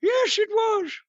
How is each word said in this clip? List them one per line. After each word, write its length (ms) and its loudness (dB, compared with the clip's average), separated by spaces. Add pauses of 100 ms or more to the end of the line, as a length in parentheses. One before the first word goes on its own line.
Yes, 360 2
it 140 0
was. 400 0 (180)